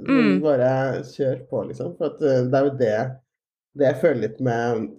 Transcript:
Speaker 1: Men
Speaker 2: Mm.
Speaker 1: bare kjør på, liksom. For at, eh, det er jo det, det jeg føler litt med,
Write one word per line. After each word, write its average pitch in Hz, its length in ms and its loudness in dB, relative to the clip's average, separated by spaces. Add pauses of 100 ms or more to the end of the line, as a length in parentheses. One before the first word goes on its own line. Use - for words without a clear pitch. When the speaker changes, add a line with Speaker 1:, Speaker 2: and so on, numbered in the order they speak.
Speaker 1:
Men 269 260 2
Speaker 2:
Mm. 185 140 2
Speaker 1:
bare 131 280 2 (340)
kjør 127 440 -4
på, 110 200 -4
liksom. 131 280 -10
For 151 160 -4
at, - 80 -20
eh, 131 240 2
det 127 100 0
er 135 100 4
jo 139 120 0
det, 110 220 2 (760)
det 139 120 2
jeg 147 120 0
føler 143 200 2
litt 107 200 -6
med, 117 580 0